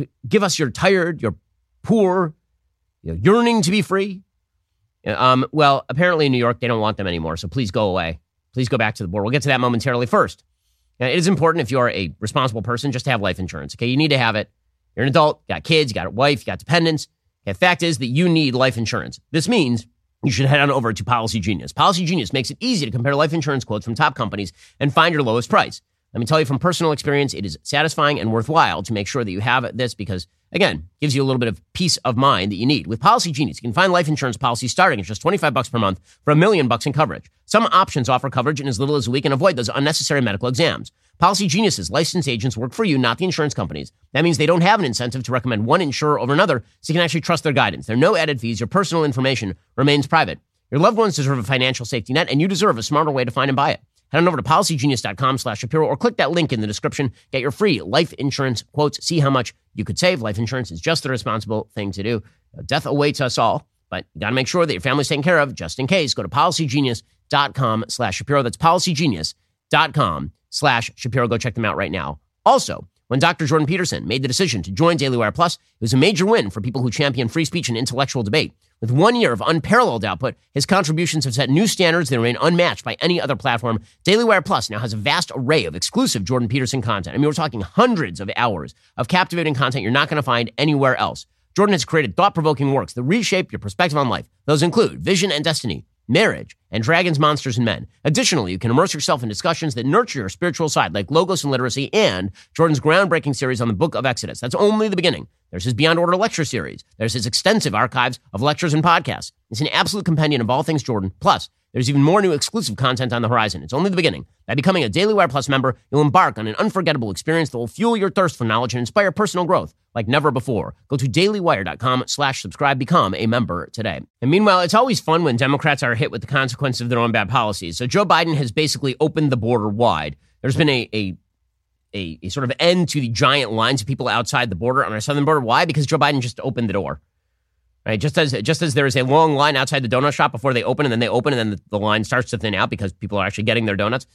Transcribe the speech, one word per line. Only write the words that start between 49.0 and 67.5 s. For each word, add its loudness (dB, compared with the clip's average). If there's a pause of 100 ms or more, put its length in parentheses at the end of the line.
information -2 (200)
remains 4
private. 0 (320)
Your 0
loved 4
ones 2
deserve 0
a -4
financial -2
safety -6
net, 0
and 2
you 2
deserve 0
a -6
smarter 0
way -2
to -8
find -2
and 0
buy 2
it. -6 (280)
Head 0
on 6
over -2
to -4
policygenius 2
dot -8
com 0
slash -6
Shapiro -2
or -2
click 0
that 0
link 0
in -2
the -4
description. -4 (220)
Get -2
your -4
free 0
life 0
insurance -4
quotes. -2
See -2
how 2
much 0 (220)
you -4
could -6
save. 2
Life -6
insurance -4
is -12
just -2
the -6
responsible -4
thing -6
to -8
do. -2 (420)
Death -2
awaits 0
us -2
all, 0 (220)
but -8
you -10
gotta -2
make 0
sure 2
that -2
your -4
family's 0
taken -2
care 4
of 0
just -10
in -4
case. 0
Go -6
to -8
policygenius 0 (260)
dot 2